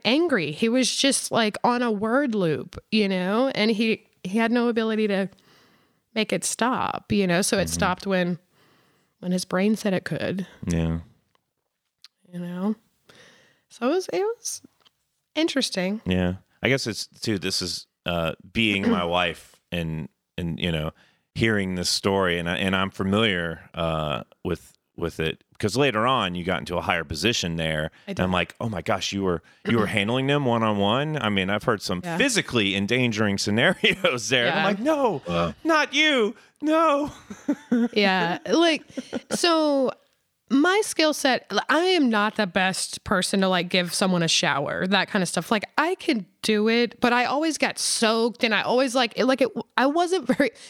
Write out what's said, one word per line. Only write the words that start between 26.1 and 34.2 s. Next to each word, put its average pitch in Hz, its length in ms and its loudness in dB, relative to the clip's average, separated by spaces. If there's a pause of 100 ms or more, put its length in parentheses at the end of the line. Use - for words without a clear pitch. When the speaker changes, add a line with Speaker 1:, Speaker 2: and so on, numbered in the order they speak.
Speaker 2:
you 87 80 -4
got 85 160 -2
into 87 180 -6
a 82 40 -2
higher 85 240 -2
position 82 500 -2
there. 78 360 -2 (160)
Speaker 1:
I 202 40 -10
Speaker 2:
And - 80 -8
I'm 92 100 0
Speaker 1:
did. 92 40 -2
Speaker 2:
like, 87 260 -2
"Oh 120 80 -4
my 92 140 -6
gosh, 98 320 -4
you 98 100 -2
were, 87 180 0 (260)
you 113 120 2
were 107 60 2
Speaker 1:
<clears throat> 92 120 -2
Speaker 2:
handling 123 300 0
them 143 180 2
one-on-one?" 117 760 2
I 107 80 0
mean, 98 200 0
I've 104 140 -2
heard 110 180 0
some 90 220 -4
Speaker 1:
Yeah. 170 140 -6
Speaker 2:
physically 156 580 0
endangering 107 640 0
<laughs> - 20 -4
scenarios 131 920 0